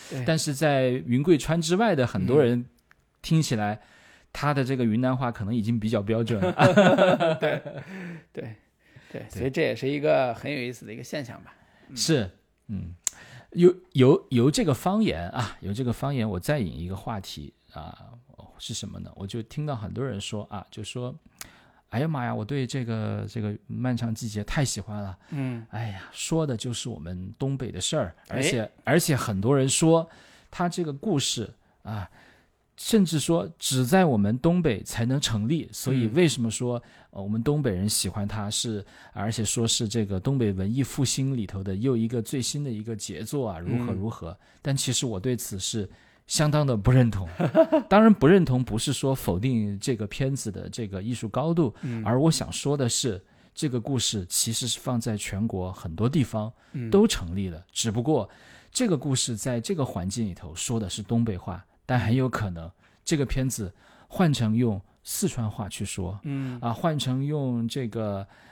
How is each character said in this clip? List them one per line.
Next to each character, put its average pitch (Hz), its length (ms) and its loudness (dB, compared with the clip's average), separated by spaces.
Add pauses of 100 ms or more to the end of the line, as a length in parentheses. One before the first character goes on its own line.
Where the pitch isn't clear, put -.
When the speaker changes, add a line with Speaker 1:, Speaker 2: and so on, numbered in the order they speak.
Speaker 1:
对。 131 160 -6
Speaker 2:
但 160 120 2
是 151 160 -2
在 135 360 4 (160)
云 123 160 2
贵 160 160 6
川 160 240 0
之 165 140 2
外 208 200 4
的 127 120 4
很 107 180 -2
多 131 160 6
人 120 180 4
Speaker 1:
嗯。 123 60 -8 (560)
Speaker 2:
听 160 200 4
起 139 140 0
来， 107 240 -2 (540)
他 143 200 -2
的 139 100 2
这 131 120 0
个 123 80 0
云 113 180 2
南 127 140 2
话 123 160 -2
可 110 140 -6
能 107 80 -2
已 120 80 0
经 117 180 0
比 107 100 -2
较 110 120 0
标 110 220 0
准 113 180 0
了。 175 960 6
Speaker 1:
<laughs> - 40 -10
对， 147 220 0
对， - 200 -12 (520)
对， 117 220 -10 (560)
Speaker 2:
对。 117 180 -12
Speaker 1:
所 113 160 -6
以 135 40 0
这 143 120 -2
也 123 140 2
是 131 120 -4
一 143 120 -2
个 139 340 4
很 143 180 -8
有 147 60 -4
意 123 140 -6
思 - 140 -14
的 104 80 -12
一 117 40 -12
个 127 60 -14
现 147 200 -8
象 - 200 -14
吧。 - 100 -20 (360)
嗯。 135 60 -16
Speaker 2:
是， 120 340 2 (380)
嗯。 90 280 -8 (580)
由， 175 220 8 (180)
由， 135 360 6
由 123 220 6
这 247 120 2
个 151 100 2
方 202 300 0
言 87 260 -2
啊， - 320 -4
由 95 120 -6
这 127 100 -4
个 120 80 0
方 139 220 -4
言 110 160 0
我 90 100 -2
再 147 200 -2
引 76 200 -4
一 85 80 -6
个 92 80 -6
话 104 240 -8
题 73 320 -14 (220)
啊， 95 400 -16 (460)
是 - 160 -10
什 104 120 -8
么 90 120 -12
呢？ 90 160 -12
我 95 100 -10
就 113 160 -8
听 151 240 -8
到 147 100 -4
很 107 160 -8
多 120 140 -6
人 104 160 -6
说 104 300 -8
啊， 101 180 -10
就 107 140 -12
说 123 300 -8 (760)
，“哎 110 100 -4
呀 156 80 0
妈 143 160 -2
呀， 117 120 -2
我 110 100 -4
对 135 220 -4
这 131 180 -4
个， 107 420 -4
这 107 140 -6
个 104 240 -4
漫 120 320 -2
长 113 160 -2
季 110 160 -6
节 104 140 -6
太 147 200 0
喜 - 160 -2
欢 104 220 -10
了。 95 160 -10 (140)
Speaker 1:
嗯。 127 400 -6
Speaker 2:
哎 113 160 -6
呀， 95 240 -10
说 160 340 -2
的 131 100 -2
就 123 160 -6
是 117 180 -8
我 113 100 -10
们 92 400 -10
东 135 180 -2
北 120 140 -6
的 87 100 -8
事 - 160 -2
儿。” - 180 -2 (140)
而 - 100 -4
且， 131 220 0
Speaker 1:
哎。 - 100 -6 (120)
Speaker 2:
而 147 160 4
且 156 160 2
很 101 260 -2
多 131 160 4
人 135 100 4
说 165 400 4 (440)
他 175 180 -2
这 175 140 -4
个 151 100 -4
故 156 240 0
事 - 340 -2 (300)
啊， 101 260 -8 (720)
甚 214 260 4
至 160 160 2
说 165 380 0
只 131 260 0
在 175 220 6
我 139 100 4
们 104 220 4
东 175 240 4
北 120 220 0
才 - 220 -2
能 131 140 0
成 110 280 0
立， 147 240 0
所 - 200 -4
以 127 180 2
为 160 180 4
什 135 120 0
么 113 120 0
说， 123 260 -4
Speaker 1:
嗯。 117 60 -8 (280)
Speaker 2:
呃， 98 120 -12
我 98 40 -6
们 110 140 -2
东 147 180 2
北 143 120 0
人 92 180 0
喜 - 180 -2
欢 101 200 -4
他 104 240 -6
是， 104 340 -4 (280)
而 104 180 -4
且 113 120 -2
说 113 240 0
是 113 200 0
这 107 180 0
个 98 140 -2
东 135 180 0
北 110 140 2
文 95 200 -2
艺 131 120 0
复 135 200 -2
兴 135 320 0
里 104 120 -4
头 98 160 -8
的 95 120 -4
又 120 220 2
一 113 100 2
个 117 140 -2
最 139 180 -4
新 147 240 -4
的 139 60 -6
一 107 140 -6
个 113 120 -6
杰 101 280 -10
作 139 260 -4
啊， 87 80 -6
如 104 260 -2
何 120 80 -4
如 98 160 -4
何。 87 220 -8
Speaker 1:
嗯。 95 80 -14 (240)
Speaker 2:
但 139 160 -2
其 131 160 -2
实 127 140 -2
我 104 120 -4
对 123 160 0
此 110 220 -8
是 101 320 -4 (380)
相 151 240 2
当 151 160 2
的 120 100 2
不 101 140 2
认 127 180 8
同。 98 180 -4 (300)
Speaker 1:
<laughs> 320 320 4
Speaker 2:
当 196 100 10
然 220 140 10
不 135 140 6
认 180 180 10
同 131 180 2
不 110 140 -2
是 135 160 -2
说 135 220 2
否 92 240 0
定 107 400 0
这 127 160 0
个 110 100 -4
片 135 300 -2
子 110 160 -6
的 92 180 -8
这 107 180 -6
个 98 140 -6
艺 113 100 -4
术 117 160 -4
高 139 240 -2
度， 165 300 2
Speaker 1:
嗯。 117 240 -4
Speaker 2:
而 123 160 4
我 165 80 6
想 - 240 -2
说 143 240 -2
的 131 100 2
是， 110 320 -2 (360)
这 160 120 -2
个 123 140 -2
故 135 160 -2
事 110 300 -2
其 - 260 -2
实 127 140 -4
是 - 120 -4
放 123 220 -2
在 110 160 -2
全 101 300 -4
国 92 260 -4
很 85 220 -10
多 101 120 0
地 139 160 2
方 110 300 -4 (380)
都 202 160 6
成 87 280 -2
立 95 140 -2
了， 80 80 -10
Speaker 1:
嗯。 87 140 -16
Speaker 2:
只 - 180 -2
不 113 140 -2
过 131 260 0 (420)
这 247 160 0
个 180 80 4
故 135 200 0
事 123 200 -2
在 120 240 -2
这 151 140 -4
个 156 100 0
环 92 240 -2
境 110 200 -2
里 87 80 -6
头 82 180 -14
说 113 260 -2
的 101 80 -4
是 107 140 -8
东 117 240 2
北 107 100 -2
话， 87 300 -10 (220)
但 127 120 2
很 104 160 2
有 127 140 2
可 104 220 -2
能 82 200 -10 (320)
这 160 140 0
个 139 80 2
片 131 240 0
子 101 240 -6 (340)
换 170 240 2
成 110 240 2
用 113 240 2 (220)
四 - 260 -4
川 113 220 -2
话 104 180 -8
去 - 160 -8
说， 98 400 -6
Speaker 1:
嗯。 135 380 -6
Speaker 2:
啊， 117 100 -2
换 151 280 -2
成 135 260 -2
用 131 420 -2
这 127 200 -4
个， 104 400 -4 (240)